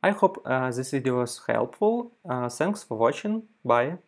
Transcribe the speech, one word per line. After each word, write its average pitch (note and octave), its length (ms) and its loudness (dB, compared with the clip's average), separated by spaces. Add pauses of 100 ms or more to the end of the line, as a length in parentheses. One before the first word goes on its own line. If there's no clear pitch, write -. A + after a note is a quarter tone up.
I F#3+ 100 4
hope, G3 340 2
uh, B2+ 260 0
this B2+ 200 -4
video B2+ 280 0
was A#2+ 280 -2
helpful. G#3+ 640 0 (160)
Uh, B2 220 -4
thanks F#3 340 -2
for A#2 140 -8
watching. G#3 460 0 (220)
Bye. B2 320 2 (100)